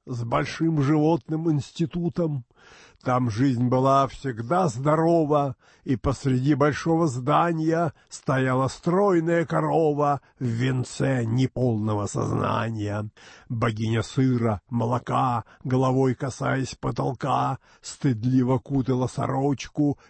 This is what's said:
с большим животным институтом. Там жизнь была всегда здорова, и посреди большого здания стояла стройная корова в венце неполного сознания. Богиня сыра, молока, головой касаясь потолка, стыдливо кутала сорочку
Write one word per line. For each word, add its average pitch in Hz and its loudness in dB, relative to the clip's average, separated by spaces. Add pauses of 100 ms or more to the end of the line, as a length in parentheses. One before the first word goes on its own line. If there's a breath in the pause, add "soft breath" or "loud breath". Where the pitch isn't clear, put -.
с 120 -6
большим 147 0
животным 156 0
институтом. 160 -2 (600 loud breath)
Там 127 0
жизнь 123 2
была 135 4
всегда 131 -4
здорова, 151 2 (280 soft breath)
и 139 0
посреди 131 0
большого 160 2
здания 156 0 (160 soft breath)
стояла 131 0
стройная 170 2
корова 147 0 (160 soft breath)
в 131 -4
венце 127 -2
неполного 113 0
сознания. 107 -4 (400 loud breath)
Богиня 113 0
сыра, 117 0
молока, 120 -2 (200 loud breath)
головой 131 2
касаясь 131 -4
потолка, 131 -2 (240 soft breath)
стыдливо 127 2
кутала 127 0
сорочку 139 -2 (120 soft breath)